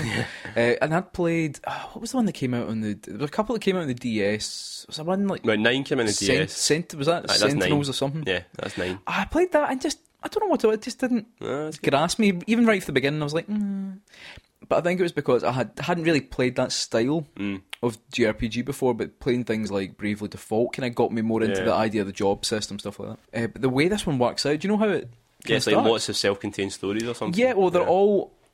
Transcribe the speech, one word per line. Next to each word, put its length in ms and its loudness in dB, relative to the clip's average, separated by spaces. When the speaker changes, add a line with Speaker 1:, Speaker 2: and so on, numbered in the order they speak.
Speaker 1:
<laughs> 60 -4
Yeah. 140 -2
Speaker 2:
Uh, 260 4
and 100 0
I'd 200 -2
played, 520 0
oh, 280 -8
what 80 -14
was 100 -10
the 60 -2
one 80 2
that 80 0
came 200 -2
out 140 -2
on 140 -4
the, 140 -2
there 240 -12
were 60 -4
a 40 -4
couple 240 -2
that 80 -4
came 160 0
out 60 -2
on 40 -4
the 60 -2
D 280 -2
S. 640 -4
Was 100 -12
there 80 -8
one, 240 0
like, 160 -4
Speaker 1:
No, 100 4
nine 300 2
came 160 0
in 60 2
the 40 2
Speaker 2:
Sen-, 240 2
Speaker 1:
D 60 2
S. 160 -4
Speaker 2:
Sent-, 380 0
was 120 -2
that 160 0
Speaker 1:
Aye, 40 -10
that's 120 4
Speaker 2:
Sentinels 300 4
Speaker 1:
nine. 20 -4
Speaker 2:
or 40 -4
something? 340 -2
Speaker 1:
Yeah, 140 0
that's 200 -8
nine. 300 -2
Speaker 2:
I 180 -2
played 280 0
that 180 2
and 80 -4
just, 200 -4
I 40 -8
don't 160 -2
know 60 0
what, 140 2
it 180 4
just 180 -10
didn't 280 -2
Speaker 1:
No, 260 -4
that's 120 -8
good. 140 0
Speaker 2:
grasp 280 2
me, 280 4
even 180 4
right 180 4
from 40 -12
the 120 2
beginning. 220 0
I 20 0
was 100 -4
like, 140 -2
"Mm." 520 -4
But 80 4
I 40 2
think 180 0
it 40 4
was 100 0
because 300 2
I 80 2
had, 280 -2
hadn't 240 -2
really 180 4
played 360 -2
that 140 0
style 560 0
Speaker 1:
Mm. 240 -4
Speaker 2:
of 160 -2
G 140 2
R 80 2
P 140 -4
G 140 -4
before, 320 0
but 260 -6
playing 260 0
things 260 -2
like 260 -4
Bravely 300 -4
Default 460 -2
kinda 180 -4
got 200 0
me 120 -2
more 180 0
into 180 0
Speaker 1:
Yeah. 60 0
Speaker 2:
the 80 2
idea 280 2
of 60 -2
the 60 -8
job 320 0
system, 320 -4
stuff 220 -12
like 180 -12
that. 120 -4
Uh, 40 -2
but 160 -10
the 60 4
way 180 2
this 180 -2
one 140 0
works 260 0
out, 140 0
do 80 -4
you 40 2
know 60 2
how 120 4
it 120 0
kinda 80 -12
Speaker 1:
Yeah, 100 4
it's 100 0
like 60 6
Speaker 2:
starts? 160 4
Speaker 1:
lots 200 2
of 80 -2
self-contained 560 0
stories 300 -2
or 120 -4
something. 260 -2
Speaker 2:
Yeah, 120 4
well, 180 4
they're 100 4
Speaker 1:
Yeah. 60 0
Speaker 2:
all, 460 4